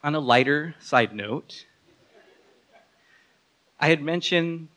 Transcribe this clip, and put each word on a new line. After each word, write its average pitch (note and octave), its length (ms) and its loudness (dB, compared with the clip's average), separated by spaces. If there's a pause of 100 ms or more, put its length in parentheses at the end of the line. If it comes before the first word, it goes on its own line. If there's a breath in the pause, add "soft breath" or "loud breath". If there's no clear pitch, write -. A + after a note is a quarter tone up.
on D3 100 -2
a D#3 60 0
lighter C#3+ 600 2
side A#2 340 0
note, G#2+ 500 -10 (2250 soft breath)
I C#3+ 80 2
had D#3+ 140 2
mentioned E3 760 -2